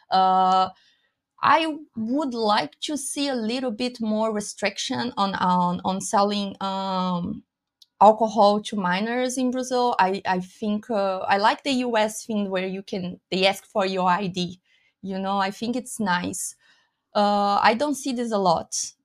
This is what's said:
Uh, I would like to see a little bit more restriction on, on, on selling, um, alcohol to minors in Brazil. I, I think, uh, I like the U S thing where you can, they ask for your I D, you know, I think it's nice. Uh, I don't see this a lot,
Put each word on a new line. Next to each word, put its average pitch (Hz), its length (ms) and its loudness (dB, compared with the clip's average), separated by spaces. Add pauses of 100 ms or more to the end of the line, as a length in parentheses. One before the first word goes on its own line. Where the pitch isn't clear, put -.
(120)
Uh, 185 580 4 (760)
I 320 300 4 (220)
would 247 360 -2
like 226 480 0
to 302 160 -4
see 285 300 -4
a 269 80 -2
little 240 360 -2
bit 247 280 -6
more 220 340 0
restriction 214 840 -4
on, 196 180 0
on, 180 480 0
on 190 160 -2
selling, 202 640 0
um, 190 840 -4 (560)
alcohol 214 640 6
to 214 140 -8
minors 226 640 -2
in 254 140 0
Brazil. 247 460 0
I, 190 280 2
I 185 140 0
think, 208 500 -6
uh, 196 300 -2
I 202 180 2
like 233 260 2
the 285 80 0 (160)
U 226 100 0
S 214 280 0
thing 208 240 -2
where 190 180 -2
you 190 140 -6
can, 180 380 -8 (120)
they 185 140 2
ask 190 200 0
for 196 200 -2
your 185 240 0
I 190 180 0
D, 180 320 -6 (420)
you 190 180 -8
know, 196 180 -2
I 196 140 0
think 233 260 -6
it's 254 240 -8
nice. 180 540 -2 (600)
Uh, 202 460 2
I 220 140 4
don't 285 200 -2
see 269 160 -6
this 233 220 -4
a 208 40 0
lot, - 560 0 (120)